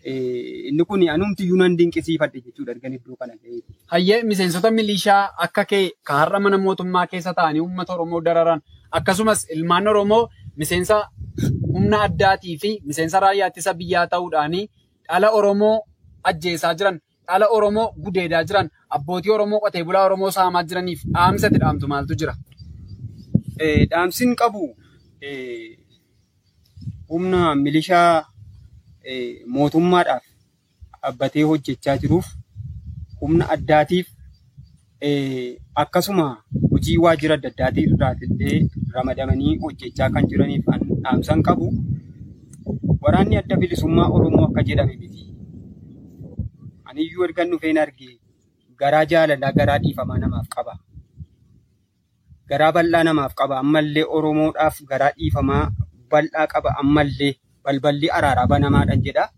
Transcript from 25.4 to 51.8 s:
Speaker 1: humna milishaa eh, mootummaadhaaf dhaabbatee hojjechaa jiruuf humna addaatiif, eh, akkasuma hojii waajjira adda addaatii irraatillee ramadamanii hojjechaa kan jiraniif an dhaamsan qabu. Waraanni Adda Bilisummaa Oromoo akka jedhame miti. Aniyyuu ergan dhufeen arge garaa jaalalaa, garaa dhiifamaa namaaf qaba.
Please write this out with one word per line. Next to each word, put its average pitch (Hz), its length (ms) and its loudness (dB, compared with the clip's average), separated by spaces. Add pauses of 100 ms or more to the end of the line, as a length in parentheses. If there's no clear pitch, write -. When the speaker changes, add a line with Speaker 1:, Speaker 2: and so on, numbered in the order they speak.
Speaker 1:
humna 175 460 0
milishaa 160 680 2 (840)
eh, 123 220 -8 (140)
mootummaadhaaf 147 800 2 (680)
dhaabbatee 135 540 -2
hojjechaa 143 540 0
jiruuf 156 300 0 (880)
humna 165 340 0
addaatiif, 151 580 0 (880)
eh, 135 600 -4 (160)
akkasuma 175 520 0 (400)
hojii 165 320 2
waajjira 160 380 4
adda 135 140 -8
addaatii - 340 -2
irraatillee 131 760 0 (320)
ramadamanii 135 680 -2
hojjechaa - 500 -6
kan - 180 0
jiraniif - 420 -2
an - 120 -2 (120)
dhaamsan - 500 0
qabu. - 240 0 (1300)
Waraanni 185 400 2
Adda - 200 -2
Bilisummaa 165 500 2
Oromoo - 380 4
akka - 180 0
jedhame 143 320 0
miti. - 280 -18 (1600)
Aniyyuu 165 420 -6
ergan 170 260 -2
dhufeen 160 280 0
arge 135 320 -2 (720)
garaa 147 260 4
jaalalaa, 147 460 2
garaa 143 280 2
dhiifamaa - 380 -4
namaaf - 320 -4
qaba. - 240 -10 (1700)